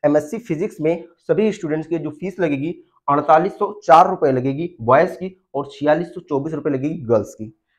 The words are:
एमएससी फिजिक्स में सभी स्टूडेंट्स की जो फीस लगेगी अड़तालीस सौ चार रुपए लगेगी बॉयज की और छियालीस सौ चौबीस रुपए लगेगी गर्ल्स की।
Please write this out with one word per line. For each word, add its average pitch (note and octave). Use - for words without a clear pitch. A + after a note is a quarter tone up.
एमएससी D3
फिजिक्स E3+
में E3+
सभी G3+
स्टूडेंट्स D#3
की E3
जो D3+
फीस F#3
लगेगी D3+
अड़तालीस D#3
सौ G#3
चार F3
रुपए E3
लगेगी C#3
बॉयज C#3+
की F#3
और C#3
छियालीस D#3
सौ F#3
चौबीस D3+
रुपए D3+
लगेगी C#3+
गर्ल्स A2
की। A2